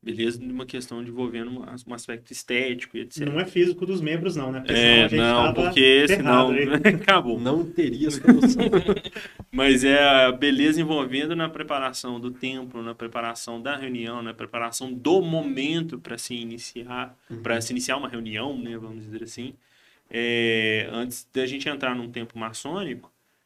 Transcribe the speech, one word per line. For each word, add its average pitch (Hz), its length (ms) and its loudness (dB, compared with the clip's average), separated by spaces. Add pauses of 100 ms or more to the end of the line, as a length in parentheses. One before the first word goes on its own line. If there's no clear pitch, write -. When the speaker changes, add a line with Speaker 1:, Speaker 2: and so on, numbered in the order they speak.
Speaker 1:
Beleza, 113 400 -4
numa 127 240 -8
questão 123 380 -10
de 120 80 -12
envolvendo 120 400 -6
um 127 180 -12
as-, 123 160 -16
um 120 80 -12
aspecto 120 400 -12
estético 123 640 -4
e 110 40 -8
et 113 120 -12
cetera. 147 200 -6
Speaker 2:
Não 156 80 -2
é 190 40 -2
físico 175 400 0
dos 185 160 -4
membros, 160 360 -4
não, 131 160 -4
né? 131 80 -6
Porque 120 120 -4
Speaker 1:
É, 117 60 4
Speaker 2:
senão 117 260 8
a 107 40 2
gente - 100 2
Speaker 1:
não, 117 160 4
Speaker 2:
tava 120 200 4
Speaker 1:
porque 139 520 6
Speaker 2:
ferrado 131 420 4
Speaker 1:
senão - 20 2
Speaker 2:
aí. 143 440 4
Speaker 1:
<laughs> - 0 -
acabou. 139 460 2
Speaker 3:
Não 147 280 0
teria 147 420 0
solução. 247 520 6
Speaker 1:
<laughs> - 880 -2
Mas 131 340 4
é 139 160 6 (260)
a 127 60 6
beleza 143 480 2
envolvendo 151 540 -2
na 165 140 -4
preparação 135 720 -6
do 120 100 -8
templo, 127 520 -10
na 117 120 -10
preparação 117 680 -8
da 139 160 -6
reunião, 120 460 -8
na 113 100 -10
preparação 117 600 -8
do 143 280 2
momento 160 760 -4
pra - 180 -12
se - 180 -10
iniciar, 120 840 -10 (120)
Speaker 3:
Uhum. 113 140 -14
Speaker 1:
pra 113 180 -2
se 113 120 -8
iniciar 123 240 -4
uma 139 120 -8
reunião, 117 480 -8
né, 117 220 -10
vamos 110 260 -14
dizer 110 200 -12
assim. 123 300 -14 (560)
É, 113 840 0
antes 120 400 -8
da 131 140 -2
gente 135 220 -6
entrar 139 260 -4
num 120 160 -10
templo 117 280 -12
maçônico, 131 720 -10 (340)